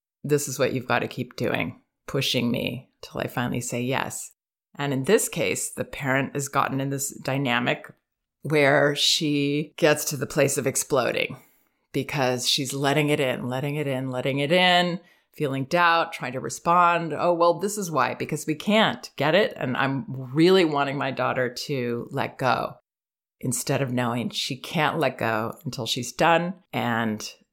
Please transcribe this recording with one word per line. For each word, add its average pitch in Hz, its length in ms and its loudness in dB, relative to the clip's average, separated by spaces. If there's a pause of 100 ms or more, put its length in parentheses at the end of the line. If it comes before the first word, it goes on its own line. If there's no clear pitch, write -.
(240)
this 147 240 2
is 135 120 -8
what 123 140 2
you've 123 140 -4
got 120 120 2
to 110 80 -4
keep - 280 -8
doing, - 460 -4 (240)
pushing 127 460 0
me - 380 -4 (120)
till - 200 -8
I - 60 -2
finally 123 340 -4
say 120 200 -6
yes. - 500 -4 (440)
And 143 160 -2
in 135 120 -2
this 220 260 4
case, - 420 -2
the - 140 -6
parent 135 480 -2
has 139 140 -4
gotten 139 340 0
in 139 80 -2
this 139 220 -4
dynamic 131 800 -2 (500)
where 143 540 4
she 147 840 0
gets 151 260 4
to 147 140 -6
the 117 80 -4
place 139 320 2
of 131 100 0
exploding 131 680 0 (560)
because 127 560 -2
she's 135 240 -2
letting 147 360 2
it 147 100 2
in, 127 280 -2
letting 139 280 -4
it 151 120 -4
in, 131 220 -4
letting 131 300 -2
it 147 120 0
in, 180 480 4 (320)
feeling 135 340 -4
doubt, 165 460 2
trying 127 220 -8
to 131 60 -4
respond. 170 760 2
"Oh, 170 200 2
well, 170 260 4
this 202 180 -2
is 180 140 -6
why, 123 240 0
because - 320 -6
we 156 80 0
can't." 202 600 2
Get 151 200 2
it? 208 200 4
And 127 220 -4
I'm 135 300 0
really 151 580 4
wanting 143 320 0
my 135 140 -2
daughter 123 420 -2 (140)
to 120 440 -2
let 131 260 -4
go, 127 400 0 (640)
instead - 420 -2
of 127 120 -2
knowing 120 360 -2
she - 280 -6
can't 151 420 -2
let 151 180 0
go 113 380 -2 (100)
until 120 200 -6
she's 123 260 -4
done. 170 440 2 (180)
And 117 580 0 (220)